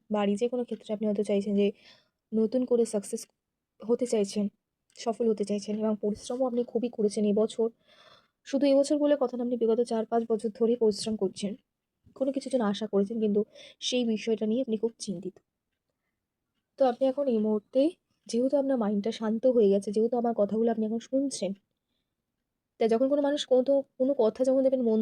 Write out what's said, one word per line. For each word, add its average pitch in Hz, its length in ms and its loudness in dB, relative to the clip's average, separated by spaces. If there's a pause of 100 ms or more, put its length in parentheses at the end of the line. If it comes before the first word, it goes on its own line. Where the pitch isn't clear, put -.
(120)
বাড়ি, 208 240 0
যে 226 140 -2
কোনো 247 140 -4
ক্ষেত্রে - 300 -10
আপনি 214 140 -4
হয়তো 208 160 0
চাইছেন 202 320 -2
যে 202 120 4 (640)
নতুন 220 340 0
করে 233 200 2
সাকসেস 220 360 -6 (600)
হতে 240 260 0
চাইছেন, 208 380 -2 (500)
সফল 233 340 -4
হতে 208 160 0
চাইছেন 208 340 -4
এবং 214 220 0
পরিশ্রমও 247 460 -4
আপনি 240 160 -2
খুবই 240 260 -4
করেছেন 214 360 -2
এবছর। 214 420 0 (800)
শুধু 277 180 0
এবছর 285 320 4
বলে 294 220 2
কথা 247 180 -2
না, 240 60 -4
আপনি 240 140 -2
বিগত 226 240 2
চার 226 240 -2
পাঁচ 233 240 0
বছর 226 200 -2
ধরেই 233 280 0
পরিশ্রম 220 380 0
করছেন, 196 360 -4 (640)
কোনো 269 160 -2
কিছুর 269 220 -6
জন্য 247 120 2
আশা 202 220 -2
করেছেন, 202 320 0
কিন্তু 208 220 2 (380)
সেই 247 260 -2
বিষয়টা 220 400 -2
নিয়ে 220 160 0
আপনি 220 160 -2
খুব 226 220 -2
চিন্তিত। 185 360 -10 (1400)
তো - 60 4
আপনি 240 220 2
এখন 269 200 0
এই 226 120 2
মুহূর্তে, 214 420 0 (460)
যেহেতু 254 300 0
আপনার 269 200 2
মাইন্ডটা 208 340 0
শান্ত 226 360 -4
হয়ে 233 220 6
গেছে, 196 220 2
যেহেতু 220 260 0
আমার 233 160 0
কথাগুলো 214 380 0
আপনি 226 140 -2
এখন 220 140 -4
শুনছেন, 262 520 -4 (1300)
তা 233 80 0
যখন 226 220 2
কোনো 285 120 2
মানুষ 285 240 0
কোনো, 262 280 2 (240)
কোনো 262 160 2
কথা 220 300 0
যখন 262 200 2
দেখবেন 262 200 2
মন 220 180 2